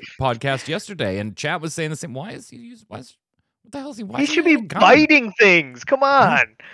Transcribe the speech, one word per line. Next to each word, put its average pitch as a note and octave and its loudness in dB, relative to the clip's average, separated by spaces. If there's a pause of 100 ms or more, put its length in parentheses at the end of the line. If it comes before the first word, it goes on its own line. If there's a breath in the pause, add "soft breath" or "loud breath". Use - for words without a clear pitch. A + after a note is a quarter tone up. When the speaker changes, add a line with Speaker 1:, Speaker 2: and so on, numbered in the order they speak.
(200)
Speaker 1:
podcast C3 -4
yesterday, D3 -6
and G#2 -10
chat D#3+ -6
was D#3 -10
saying D#3 -8
the D#3 -10
same. D3+ -14
Why E3+ -14
is C4 -20
he - -20
use-, - -20
why - -16
is - -20 (560)
the C#4+ -12
hell C#4 -14
is G#3+ -16
he, A3+ -12
why G3+ -12
Speaker 2:
He C#4 0
Speaker 1:
is C#4+ 0
he D4+ -4
Speaker 2:
should E4+ 0
Speaker 1:
holding A3 2
Speaker 2:
be A3 -8
Speaker 1:
a E3+ -14
gun? G3 -2
Speaker 2:
biting C4+ 6
things. D#3+ 2
Come C4+ 0
Speaker 1:
Yeah. B3+ 4
Speaker 2:
on. A2 -4 (180 loud breath)